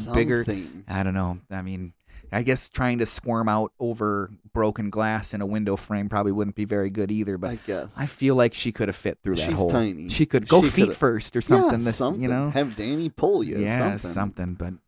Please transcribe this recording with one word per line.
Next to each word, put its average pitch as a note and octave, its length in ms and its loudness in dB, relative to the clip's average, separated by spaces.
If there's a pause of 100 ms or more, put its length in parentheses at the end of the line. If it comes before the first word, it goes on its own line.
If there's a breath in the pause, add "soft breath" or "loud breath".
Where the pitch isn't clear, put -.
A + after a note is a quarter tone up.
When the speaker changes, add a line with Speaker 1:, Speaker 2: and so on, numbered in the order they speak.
(140)
Speaker 1:
bigger B2 320 4
Speaker 2:
Something. F#2+ 420 -6
Speaker 1:
I F#2+ 160 -2
don't F#2+ 120 0
know. F2+ 240 -2 (100)
I F#2+ 120 -8
mean, F#2 320 -8 (380 soft breath)
I A2+ 120 0
guess B2+ 260 0
trying B2 300 0
to A2+ 60 2
squirm A2+ 440 -2
out G#2+ 300 0
over G#2+ 520 -2 (220)
broken G#2+ 360 0
glass A2 440 -2
in G2+ 80 -4
a G2+ 40 -2
window G2+ 300 0
frame G2+ 340 -2
probably G2+ 220 0
wouldn't G2+ 240 0
be G#2 100 -2
very G2+ 240 0
good G2+ 220 -2
either, G2+ 260 -2
but F#2 140 -4
Speaker 2:
I A#2 40 -6 (120)
guess. F#2+ 300 -6
Speaker 1:
I C3+ 80 -2
feel C3+ 300 2
like A#2+ 180 4
she - 180 -4
could G#2+ 160 -2
have G2 80 -2
fit - 280 -6
through F#2+ 140 0
that D#2+ 120 -2
Speaker 2:
She's E2 80 0
Speaker 1:
hole. F2+ 140 2
Speaker 2:
tiny. F#2+ 380 -2
Speaker 1:
She D3+ 160 2
could - 220 0
go F3+ 160 8
Speaker 2:
She C#3 60 6
Speaker 1:
feet F#3+ 160 2
Speaker 2:
coulda - 100 2
Speaker 1:
first A2+ 400 0
or A#2+ 60 0
something, - 380 6
Speaker 2:
Yeah, A#2+ 60 -2
Speaker 1:
this, - 0 -
you A#2 60 0 (140)
Speaker 2:
something. B2+ 240 0
Speaker 1:
know? C3+ 220 0
Speaker 2:
Have C#3 240 0
Danny D3 340 -2
pull E3+ 340 2
you, - 160 -4
Speaker 1:
Yeah, G#2 380 0
Speaker 2:
something. E2+ 140 -6
Speaker 1:
something. F#2 440 -4
But F2+ 180 -6 (140)